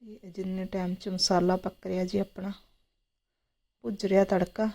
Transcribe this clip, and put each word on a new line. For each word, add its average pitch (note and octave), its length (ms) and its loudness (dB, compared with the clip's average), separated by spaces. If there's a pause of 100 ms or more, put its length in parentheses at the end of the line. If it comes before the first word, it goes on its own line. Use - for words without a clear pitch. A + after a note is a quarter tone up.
(220)
ਤੇ F#3+ 80 -18
ਜਿੰਨੇ F#3 360 -4
ਟਾਈਮ F#3 300 -2
'ਚ - 140 -8
ਮਸਾਲਾ F#3 480 4
ਪੱਕ - 300 -8
ਰਿਹਾ F#3 180 -2
ਜੀ G3 140 -2
ਆਪਣਾ, F#3+ 320 -6 (1300)
ਭੁੱਜ G#3 240 -6
ਰਿਹਾ F#3+ 180 6
ਤੜਕਾ, G3 520 0